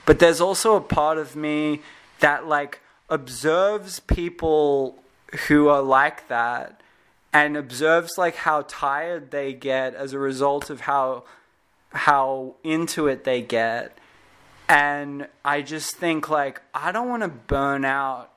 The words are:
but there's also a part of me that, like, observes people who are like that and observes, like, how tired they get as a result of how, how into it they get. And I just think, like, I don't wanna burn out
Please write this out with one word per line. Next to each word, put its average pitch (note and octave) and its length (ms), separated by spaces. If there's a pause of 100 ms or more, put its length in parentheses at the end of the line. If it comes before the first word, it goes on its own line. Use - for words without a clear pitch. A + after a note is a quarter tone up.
but D3+ 140
there's E3 220
also G3 340
a F#3 60
part D#3 380
of C#3+ 160
me D3+ 460 (380)
that, D3 280
like, D3 340 (260)
observes D#3+ 920
people D3+ 1000 (500)
who D3 200
are C#3+ 160
like C3+ 440
that A#2+ 540 (500)
and D3 240
observes, D3+ 600
like, E3+ 200
how D3+ 300
tired D3+ 640
they C#3 240
get C3 400
as C3+ 200
a C#3 40
result C#3 540
of B2+ 100
how, C3 420 (640)
how C3+ 760
into D#3+ 420
it C3 180
they B2 200
get. A2+ 520 (720)
And C#3+ 600 (180)
I D3 160
just D3+ 360
think, D#3+ 320
like, C#3+ 340 (100)
I D3+ 180
don't A#3+ 180
wanna A3+ 180
burn C#3 580
out C3+ 520